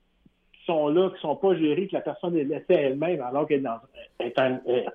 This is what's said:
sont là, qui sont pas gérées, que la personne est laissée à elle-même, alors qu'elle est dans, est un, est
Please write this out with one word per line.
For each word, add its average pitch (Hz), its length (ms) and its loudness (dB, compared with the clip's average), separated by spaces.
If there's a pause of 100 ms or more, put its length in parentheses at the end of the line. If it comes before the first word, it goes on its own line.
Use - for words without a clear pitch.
(680)
sont 151 220 2
là, 175 220 4
qui 185 100 -16
sont 147 160 -2
pas 190 200 4
gérées, 160 320 2
que 170 60 -6
la 139 80 0
personne 170 340 -4
est 151 80 2
laissée 165 300 0
à 160 80 4
elle-même, 147 400 0
alors 135 240 -2
qu'elle 147 140 0
est - 20 -4
dans, 135 180 -6 (400)
est 120 180 -2
un, 127 280 0
est 123 280 0